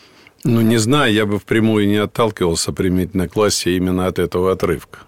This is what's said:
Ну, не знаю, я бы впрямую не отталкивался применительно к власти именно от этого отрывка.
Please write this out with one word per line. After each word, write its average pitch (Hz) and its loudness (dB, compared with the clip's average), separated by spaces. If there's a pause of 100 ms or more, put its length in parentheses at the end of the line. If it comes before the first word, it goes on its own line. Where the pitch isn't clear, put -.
(440)
Ну, 117 2
не 113 2
знаю, 120 2
я 107 2
бы 101 -2
впрямую 110 2
не 104 2
отталкивался 98 -2
применительно 92 -2
к - -8
власти 104 0
именно 92 0
от 90 -4
этого 90 0
отрывка. 87 -4